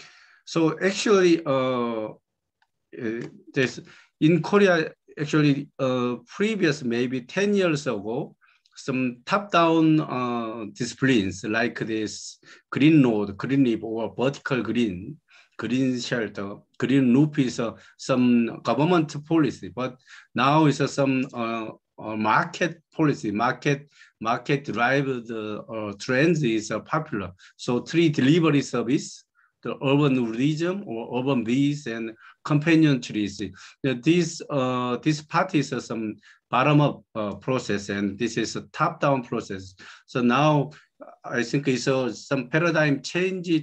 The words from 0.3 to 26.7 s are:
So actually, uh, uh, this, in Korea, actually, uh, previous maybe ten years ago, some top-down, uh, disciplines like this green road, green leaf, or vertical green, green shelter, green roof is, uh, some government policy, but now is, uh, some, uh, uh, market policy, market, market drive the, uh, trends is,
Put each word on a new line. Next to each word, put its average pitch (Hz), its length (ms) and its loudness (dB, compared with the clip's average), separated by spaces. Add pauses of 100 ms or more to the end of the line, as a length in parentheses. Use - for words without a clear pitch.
So 160 360 0
actually, 185 640 4
uh, 123 640 -2
uh, - 1160 -12 (260)
this, 123 280 -2 (400)
in 156 220 4
Korea, 185 500 2 (260)
actually, 147 500 2 (100)
uh, 127 380 -2 (100)
previous 202 560 -2
maybe 123 400 -2
ten 202 320 -2
years 170 320 0
ago, 113 500 -6 (380)
some 127 520 -4
top-down, 165 760 4
uh, 120 720 -6
disciplines 117 720 0
like 113 360 -2
this 110 580 -6 (320)
green 151 320 6
road, 104 340 2
green 139 280 2
leaf, 113 200 0
or 110 320 -6
vertical 131 460 -2
green, 113 520 -2 (440)
green 127 420 -2
shelter, 104 560 -6 (220)
green 123 340 4
roof 147 260 4
is, 123 220 0
uh, 113 120 -4 (260)
some 123 640 2
government 151 520 2 (120)
policy, 131 420 0
but 123 300 -8 (360)
now 143 300 4
is, 143 160 2
uh, 139 60 2
some, 131 480 0
uh, 113 320 -6 (320)
uh, 110 180 -8
market 160 640 0 (140)
policy, 139 360 0
market, 123 560 -2 (360)
market 131 420 -2
drive 120 400 0
the, 113 640 -6
uh, 107 300 -8
trends 151 440 2
is, 110 280 0